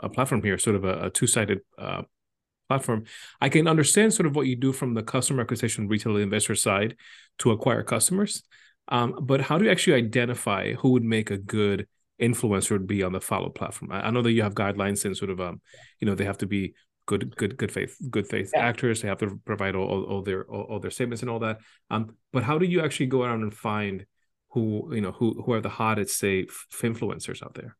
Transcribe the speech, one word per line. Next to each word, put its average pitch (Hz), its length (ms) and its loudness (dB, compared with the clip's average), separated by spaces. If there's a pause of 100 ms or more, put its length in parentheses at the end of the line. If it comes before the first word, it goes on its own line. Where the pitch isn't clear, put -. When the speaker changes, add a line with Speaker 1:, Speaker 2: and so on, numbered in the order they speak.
Speaker 1:
a 104 40 -4
platform 123 340 0
here, 98 140 2
sort 104 200 2
of 95 80 0
a, 92 220 -2
a 92 40 -4
two-sided, 104 500 2 (160)
uh, - 260 -8 (640)
platform, 120 360 0 (380)
I 135 80 4
can 160 180 6
understand 160 460 6
sort 160 120 2
of 139 80 0
what 143 120 2
you 127 100 0
do 131 160 2
from 131 220 -2
the 110 80 -2
customer 117 400 0
acquisition, 113 460 -2
retail 107 280 0
investor 104 380 0
side 104 420 2 (420)
to 123 120 4
acquire 113 320 2
customers. 180 640 0 (440)
Um, 120 320 0
but 135 220 2
how 151 160 2
do 208 80 4
you 214 40 6
actually 175 240 4
identify 113 800 0
who 131 180 4
would 120 120 4
make 110 280 0
a 101 40 -2
good 101 500 0 (360)
influencer 113 500 2
would 98 140 0
be 101 160 0
on 92 100 0
the 92 80 -2
Follow 95 280 -2
platform? - 420 -8
I, 98 120 -4
I 110 80 -2
know 120 120 2
that 117 80 4
you 113 120 4
have 101 120 0
guidelines 101 500 0
and 98 120 -4
sort 95 140 -4
of, 92 100 -4
um, 87 200 -6 (380)
you - 80 -2
know, 101 80 2
they 98 100 0
have 98 140 -2
to 104 80 -4
be 98 280 -2 (320)
good, 107 280 -2
good, 107 220 -2
good 104 160 -4
faith, 95 240 -6 (120)
good 107 200 -2
faith 101 260 -4
Speaker 2:
Yeah. - 60 2
Speaker 1:
actors. 117 420 0
They 104 60 -4
have 98 100 -2
to 104 260 -4
provide 98 300 -2
all, 95 140 -2
all, 98 160 -2
all 98 180 -4
their, 95 220 -4
all, 104 180 -8
all 104 160 -8
their 107 140 -8
statements 120 300 -4
and 123 80 -4
all 113 100 -4
that. 110 180 -4 (320)
Um, 110 240 -4 (180)
but 120 120 0
how 151 140 2
do 185 80 2
you 175 180 2
actually 143 220 -2
go 127 180 2
around 117 180 -2
and 104 100 -4
find 104 540 -4 (440)
who, 110 440 -2
you 110 60 0
know, 95 120 -2
who, 113 300 -2
who 123 120 0
are 110 60 0
the 110 100 -4
hottest, 110 480 0
say, 95 240 2
f-, - 400 -14
influencers 113 600 -4
out - 120 -16
there? - 260 -16